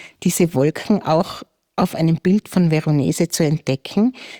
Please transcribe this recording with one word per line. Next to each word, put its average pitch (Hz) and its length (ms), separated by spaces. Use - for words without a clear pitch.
diese 175 300
Wolken 156 500
auch 160 400
auf - 180
einem 165 220
Bild 196 320
von 175 220
Veronese 156 580
zu - 160
entdecken. 156 680